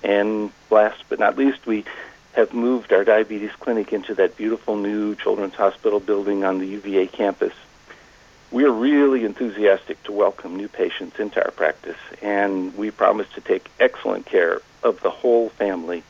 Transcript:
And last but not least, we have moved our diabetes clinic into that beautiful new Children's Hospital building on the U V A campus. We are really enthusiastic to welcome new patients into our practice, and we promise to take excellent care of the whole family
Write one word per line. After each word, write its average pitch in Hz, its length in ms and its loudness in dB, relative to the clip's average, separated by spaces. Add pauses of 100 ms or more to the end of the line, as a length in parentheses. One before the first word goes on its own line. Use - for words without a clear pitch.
And 101 480 0 (180)
last 107 380 4
but - 100 -4
not 104 200 2
least, 135 280 0
we 107 180 -2 (500)
have 113 200 2
moved 120 380 0
our 98 120 4
diabetes 107 460 2 (100)
clinic 113 320 -2
into 104 220 -4
that 92 220 2
beautiful 110 400 -4
new 104 380 -2
Children's 98 400 -4
Hospital 104 460 0
building 101 440 -2
on 95 140 0
the 95 80 -4 (120)
U - 20 -12
V 98 180 -4
A 95 80 2
campus. 95 460 -2 (960)
We 123 140 2
are 139 80 6
really 135 520 4
enthusiastic 104 800 0
to 104 80 -12
welcome 98 440 0
new 101 120 -8
patients 90 520 -6
into 101 240 -2
our - 60 -4
practice, 82 480 -4 (240)
and 98 520 -2
we 104 160 -6
promise 101 440 0
to - 80 -14
take - 260 -2 (100)
excellent 107 460 -2
care 87 380 0 (200)
of 113 200 -2
the 92 80 0
whole 117 400 0
family 87 600 -6